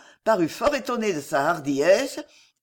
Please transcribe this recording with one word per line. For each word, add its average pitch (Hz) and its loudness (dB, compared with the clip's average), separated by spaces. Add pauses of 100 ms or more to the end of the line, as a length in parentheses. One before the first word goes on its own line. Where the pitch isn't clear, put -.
(260)
parut 180 2
fort 285 -2
étonnée 220 -2
de 147 -6
sa 143 0
hardiesse, 170 2 (440)